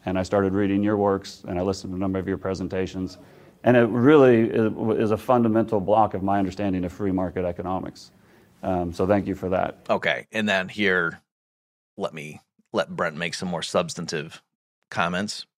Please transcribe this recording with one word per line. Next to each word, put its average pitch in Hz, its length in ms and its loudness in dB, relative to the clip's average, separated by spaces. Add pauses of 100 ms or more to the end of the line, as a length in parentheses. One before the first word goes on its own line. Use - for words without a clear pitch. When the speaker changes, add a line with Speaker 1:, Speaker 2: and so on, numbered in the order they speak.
Speaker 1:
and 92 120 -2
I 92 60 0
started 98 300 2
reading 101 300 0
your 104 120 0
works, 101 540 -2
and 90 100 -4
I 90 40 -2
listened 95 280 -4
to 90 60 -8
a - 20 -6
number 95 200 -2
of 90 100 -6
your 92 80 -2
presentations. 92 800 -6 (480)
And 123 100 6
it 117 120 6
really 123 600 6
is, 110 220 2 (280)
is 107 120 2
a 107 60 2
fundamental 113 640 2
block 104 320 4
of 95 100 -4
my 98 160 0
understanding 92 460 -2
of 87 80 -6
free 101 180 -2
market 92 320 -2
economics. 90 680 -6 (500)
Um, 90 300 -2
so 92 140 0
thank 98 220 2
you 95 80 -2
for 92 140 -6
that. 90 280 -2 (120)
Speaker 2:
Okay, 85 420 -2
and 107 180 -2
then 95 200 0
here, 92 520 0 (760)
let 95 160 -6
me 76 280 -14 (320)
let 104 160 -2
Brent 85 260 -4
make 85 200 -6
some 95 120 -8
more 85 140 -6
substantive 82 800 -6 (480)
comments. 90 560 -4 (120)